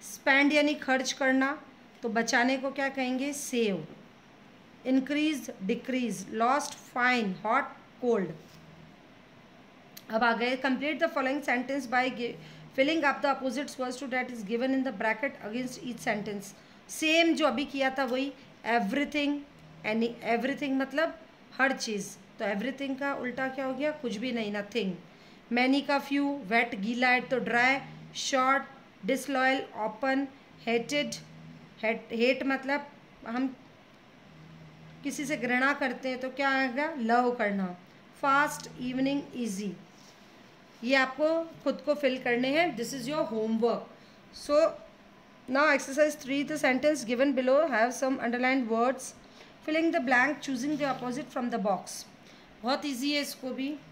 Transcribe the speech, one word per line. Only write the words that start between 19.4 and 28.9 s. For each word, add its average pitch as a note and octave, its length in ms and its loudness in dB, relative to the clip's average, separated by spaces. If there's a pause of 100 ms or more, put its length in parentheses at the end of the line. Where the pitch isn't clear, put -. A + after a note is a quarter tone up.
any, A3+ 240 0 (200)
everything C4 420 0
मतलब C4+ 480 0 (380)
हर C4+ 200 2
चीज़, G3+ 400 -6 (220)
तो A3+ 60 -2
everything C4 540 -4
का C#4 140 -2
उल्टा B3+ 340 -4
क्या C4 180 -6
हो C4 80 -2
गया? D4 180 -2
कुछ D4+ 260 -6
भी B3 140 -4
नहीं, A3 220 -2
nothing। G3+ 380 -2 (640)
Many C4 340 4
का C#4 200 2
few, C#4 440 0
wet B3 240 2
गीला A#3 340 0
है B3 120 4
तो B3 180 -2
dry, A#3+ 400 2 (360)
short, C4 480 2 (420)